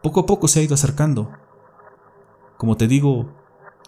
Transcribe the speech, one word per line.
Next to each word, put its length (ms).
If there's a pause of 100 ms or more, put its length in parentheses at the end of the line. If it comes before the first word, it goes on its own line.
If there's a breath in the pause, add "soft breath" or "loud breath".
Poco 200
a 40
poco 220
se 120
ha 40
ido 120
acercando. 560 (1300)
Como 200
te 100
digo, 460 (540)